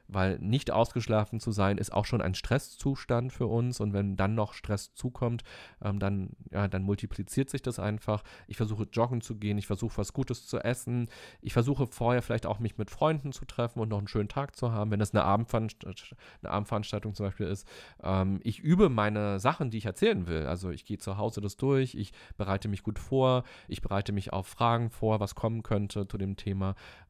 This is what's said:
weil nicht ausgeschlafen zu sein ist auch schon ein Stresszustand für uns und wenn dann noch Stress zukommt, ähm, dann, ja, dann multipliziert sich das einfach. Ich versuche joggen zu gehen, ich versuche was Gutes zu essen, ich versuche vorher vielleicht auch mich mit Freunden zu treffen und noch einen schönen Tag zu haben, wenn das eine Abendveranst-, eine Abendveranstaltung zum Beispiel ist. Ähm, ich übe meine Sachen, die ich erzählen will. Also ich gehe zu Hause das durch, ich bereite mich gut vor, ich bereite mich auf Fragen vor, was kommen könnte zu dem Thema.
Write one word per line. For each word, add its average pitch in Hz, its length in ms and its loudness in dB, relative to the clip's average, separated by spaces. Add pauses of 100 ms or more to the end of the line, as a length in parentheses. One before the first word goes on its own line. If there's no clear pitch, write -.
weil 95 320 2
nicht 107 320 2
ausgeschlafen 110 680 2
zu 117 120 -2
sein 101 260 4
ist - 160 -4
auch 101 120 0
schon 117 160 0
ein 92 140 0
Stresszustand 131 960 0
für 120 140 0
uns 117 320 0
und 104 140 0
wenn 98 220 2
dann 98 200 2
noch 107 180 0
Stress - 400 -4
zukommt, 120 500 -2 (380)
ähm, 104 180 -2
dann, 98 300 0 (220)
ja, 101 160 2
dann 95 160 0
multipliziert 101 680 0
sich 135 120 -4
das - 180 -4
einfach. 107 440 -2 (240)
Ich - 100 -10
versuche 107 340 0
joggen 120 300 2
zu 113 140 -8
gehen, 104 220 -2
ich 101 100 -4
versuche 107 300 -2
was 107 160 -2
Gutes - 340 -4
zu - 120 -2
essen, 120 500 -2 (320)
ich - 120 -6
versuche 127 340 4
vorher 120 340 2
vielleicht 117 240 -2
auch 104 140 0
mich 113 180 -4
mit 104 120 -4
Freunden 151 420 0
zu - 140 -10
treffen 120 340 -4
und 110 100 0
noch 104 80 0
einen 101 100 -2
schönen 104 220 0
Tag - 260 -6
zu 120 160 0
haben, 107 200 0
wenn 104 80 2
das 107 140 2
eine 98 100 6
Abendveranst-, 110 600 2 (560)
eine - 100 -8
Abendveranstaltung 104 640 -2
zum 101 140 -2
Beispiel 95 200 -4
ist. 98 200 -4 (360)
Ähm, 95 400 2
ich - 160 -2
übe 180 300 6
meine 104 500 2
Sachen, 135 300 2
die 110 80 -4
ich 104 80 -6
erzählen 101 420 2
will. 80 200 0
Also 90 220 -2
ich - 160 -8
gehe 101 120 -6
zu 98 200 -6
Hause 107 240 -2
das 101 160 -6
durch, 131 380 2
ich - 160 -6 (260)
bereite 98 300 0
mich 101 160 -4
gut 107 160 -4
vor, 131 440 4 (240)
ich - 140 -6
bereite 101 300 0
mich 101 220 -4
auf 95 140 -4
Fragen 117 420 2
vor, 110 300 0
was 101 160 -2
kommen 113 280 -2
könnte 101 440 0
zu 104 100 -8
dem 98 180 -2
Thema. 98 400 -2 (340)